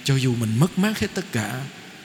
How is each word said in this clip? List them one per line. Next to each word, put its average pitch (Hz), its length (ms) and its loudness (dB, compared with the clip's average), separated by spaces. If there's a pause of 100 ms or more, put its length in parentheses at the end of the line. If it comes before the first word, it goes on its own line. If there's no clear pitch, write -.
cho 135 120 4
dù 127 200 4
mình 113 240 2
mất 180 180 4
mát 208 220 2
hết 214 140 0
tất 180 180 -4
cả, 123 340 -4 (400)